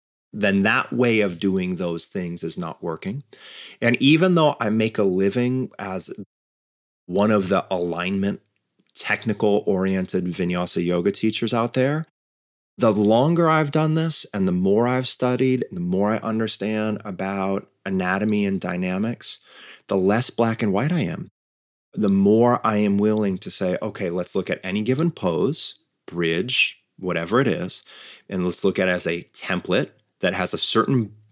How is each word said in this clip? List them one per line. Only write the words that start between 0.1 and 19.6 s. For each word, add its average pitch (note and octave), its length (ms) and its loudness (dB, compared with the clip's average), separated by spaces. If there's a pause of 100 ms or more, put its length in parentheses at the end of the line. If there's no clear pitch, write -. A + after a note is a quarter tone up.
then G2 300 2
that B2 280 0
way A#2 300 2
of F2+ 180 -2
doing F#2 360 0
those E2+ 300 -4
things F2 380 -8
is E2 140 -8
not E2+ 260 -8
working. F#2+ 400 -8 (580)
And A#2+ 200 2
even D#3+ 340 6
though D#3 240 4
I A2+ 100 0
make A2 280 0
a A2 60 2
living G2+ 760 0
as F#2+ 320 -8 (960)
one G2+ 260 2
of G2+ 160 2
the F#2+ 240 2
alignment, F#2 720 -2 (520)
technical G#2 720 0
oriented F#2+ 600 0
vinyasa F2 580 -2
yoga F2 280 0
teachers A2 420 -2
out A#2+ 200 -2
there, C#3+ 320 0 (720)
the A#2 140 4
longer B2 580 4
I've D#3 220 2
done D#3 240 2
this D#3+ 380 -2
and F#2+ 140 0
the F#2+ 40 2
more G2 360 4
I've B2+ 200 0
studied, B2+ 640 0
the F2 80 -8
more F#2 320 0
I A2+ 60 0
understand G#2+ 880 -2
about G2 640 -4 (180)
anatomy G2 600 0
and G2 140 0
dynamics, F#2 800 -4 (480)